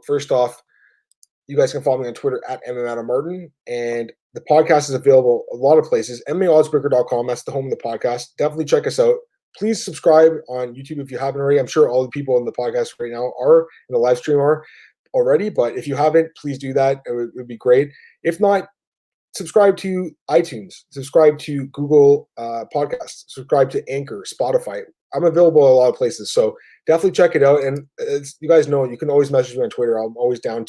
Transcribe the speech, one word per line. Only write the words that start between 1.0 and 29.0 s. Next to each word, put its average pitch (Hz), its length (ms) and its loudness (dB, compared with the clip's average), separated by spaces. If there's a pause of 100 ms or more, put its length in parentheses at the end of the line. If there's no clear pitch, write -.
you 139 100 -10
guys 135 160 2
can 139 80 -6
follow 131 200 0
me 123 60 -6
on 117 60 -10
Twitter 127 340 -6
at 127 180 -10
M 123 120 -8
M 120 80 -4
Adam 117 220 -8
Martin, 156 440 -6 (160)
and 120 460 -6 (200)
the - 80 -16
podcast 151 480 2
is 139 40 -6
available 127 580 4
a 120 40 -10
lot 135 220 4
of 156 80 2
places. 120 420 -4
M 165 140 -4
M 185 80 0
A 160 40 4
odds 156 160 4
breaker 143 200 0
dot 123 180 0
com, 120 180 -4
that's 123 180 -6
the 127 80 -12
home 135 140 -6
of 131 60 -4
the 117 60 -4
podcast. 120 600 -6
Definitely 151 280 -2
check 143 200 0
us 135 140 -4
out. 117 160 4 (400)
Please 214 280 -4
subscribe 160 480 4 (180)
on 127 240 -8
YouTube 139 260 -14
if 135 120 -12
you 123 80 -10
haven't 139 200 -6
already. 139 200 2
I'm 123 80 -4
sure 151 200 4
all 123 140 0
the 127 80 -4
people 131 300 -2
in 120 60 -6
the 113 60 -8
podcast 120 480 -4
right 120 120 -8
now 120 280 -6
are, 165 280 4 (200)
in 127 60 -14
the 120 60 0
live 123 180 2
stream 143 220 0
are 147 260 0 (480)
already, 143 360 2
but 123 280 -2
if 123 80 -10
you 139 100 -6
haven't, 156 400 2
please 143 220 -10
do 135 160 -10
that. 135 320 0
It 123 60 -8
would, 120 160 -6
it - 80 -16
would 127 120 -14
be 120 100 -14
great. 135 340 2 (320)
If 165 160 -4
not, 196 280 0 (680)
subscribe 196 420 2
to 185 320 -6 (220)
iTunes, 147 420 -2 (160)
subscribe 147 500 2
to 139 280 -8
Google, 143 680 2
uh, 117 360 -8
Podcasts, - 540 -6
subscribe 139 440 0
to 139 160 -6
Anchor, 131 380 -10
Spotify. 107 560 -4 (320)
I'm 151 120 -2
available 156 460 6
a 131 40 6
lot 127 140 4
of 117 60 0
places, 113 380 -6
so 110 240 0 (300)
definitely 170 240 2
check 175 240 2
it 139 80 4
out. 139 200 4
And 139 220 -6 (140)
it's, 143 400 -6
you 151 100 -6
guys 156 180 6
know 135 220 0
you 120 80 -12
can 147 140 -4